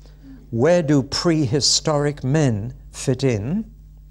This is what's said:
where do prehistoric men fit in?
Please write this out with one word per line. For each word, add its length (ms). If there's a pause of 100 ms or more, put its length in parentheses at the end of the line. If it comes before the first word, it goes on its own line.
(500)
where 320
do 200
prehistoric 1200
men 520 (180)
fit 320
in? 460 (400)